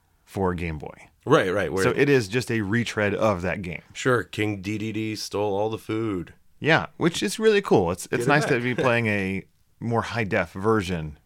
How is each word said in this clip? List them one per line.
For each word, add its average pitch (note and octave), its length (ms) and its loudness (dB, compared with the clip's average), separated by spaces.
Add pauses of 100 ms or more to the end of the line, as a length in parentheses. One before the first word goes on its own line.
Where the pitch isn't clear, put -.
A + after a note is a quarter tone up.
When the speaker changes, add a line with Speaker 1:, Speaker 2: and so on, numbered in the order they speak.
(260)
Speaker 1:
for F#2 300 -2
Game E2+ 240 -4
Boy. - 300 -16 (160)
Speaker 2:
Right, A2+ 280 4
right. F#2 180 0
Where F#2 120 0
Speaker 1:
So B2 120 4
it C#3 140 4
is B2+ 180 4
just A#2+ 220 -4
a A2+ 120 0
retread G#2 520 0
of F#2+ 300 0
that F2+ 180 -4
game. E2+ 200 -10 (120)
Speaker 2:
Sure, A#2+ 300 0
King G#2 380 -4
D G#2 180 -4
D A2 120 -4
D A2 240 -4
stole G2+ 400 -4
all G#2+ 140 -2
the A2 80 -4
food. G#2+ 560 -4 (260)
Speaker 1:
Yeah, B2+ 280 2 (100)
which - 240 0
is G3+ 180 -4
really G#3+ 220 4
cool. G2 300 2
It's, - 140 -6
it's - 60 -10
Speaker 2:
Get - 100 0
it A#2+ 60 0
Speaker 1:
nice C#3+ 180 4
to - 100 0
Speaker 2:
back. A#2+ 80 -2
<laughs> - 0 -
Speaker 1:
be B2 120 -2
playing A#2 320 2
a F#2+ 360 0 (360)
more A2+ 220 0
high-def G2+ 520 -2
version F#2 720 0